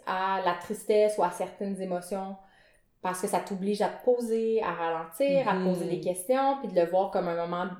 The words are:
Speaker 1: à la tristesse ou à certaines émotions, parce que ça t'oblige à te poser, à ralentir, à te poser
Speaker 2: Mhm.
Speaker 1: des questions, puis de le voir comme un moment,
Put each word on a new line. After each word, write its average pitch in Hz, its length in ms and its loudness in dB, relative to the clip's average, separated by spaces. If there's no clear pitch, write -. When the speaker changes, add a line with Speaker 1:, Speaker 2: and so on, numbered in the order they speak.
Speaker 1:
à 190 380 0
la 175 100 2
tristesse 214 640 2
ou 196 40 4
à 175 80 2
certaines 190 500 -6
émotions, 190 560 -6
parce 180 180 -4
que 202 80 0
ça 185 100 2
t'oblige 196 440 -2
à 180 60 4
te - 160 -10
poser, 226 580 2
à 175 100 -2
ralentir, 170 760 0
à 190 60 4
te 185 100 0
poser 175 200 0
Speaker 2:
Mhm. 170 60 -2
Speaker 1:
des 175 100 -2
questions, 262 600 0
puis 202 120 -6
de 185 80 4
le 170 60 6
voir 190 260 2
comme 202 160 0
un 170 80 -2
moment, 175 320 -2